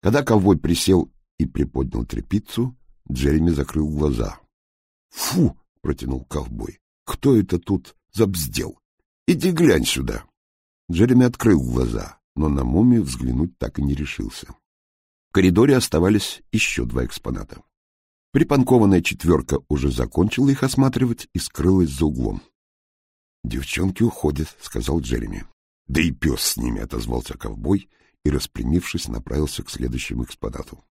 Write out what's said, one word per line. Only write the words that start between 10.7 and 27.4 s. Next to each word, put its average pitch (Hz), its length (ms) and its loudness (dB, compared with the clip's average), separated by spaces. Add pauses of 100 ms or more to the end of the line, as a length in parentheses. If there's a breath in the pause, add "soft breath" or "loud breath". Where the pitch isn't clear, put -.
Джереми 123 320 6
открыл 110 380 4
глаза, 58 560 -4 (180)
но 76 120 0
на 67 160 0
мумию 104 400 4
взглянуть 62 520 -4
так - 220 -8
и 69 40 -2
не 69 120 0
решился. - 540 -10 (840)
В - 20 -20
коридоре 98 440 6
оставались 101 680 2 (100)
ещё - 320 0
два 60 220 -2
экспоната. - 560 -10 (680)
Припанкованная 123 680 4
четвёрка 78 680 0
уже 69 220 0
закончила 85 600 0
их 135 120 0
осматривать 131 680 0
и 92 60 -4
скрылась 90 520 2
за 67 140 -2
углом. 60 380 -2 (1000)
«Девчонки 67 600 -4
уходят», 76 580 -2
сказал 65 400 -4
Джереми. 58 460 -6 (400)
«Да 67 140 -2
и 85 100 2
пёс - 320 -2
с - 140 -4
ними», 58 240 -6
отозвался 57 580 -8
ковбой 57 500 -4 (360)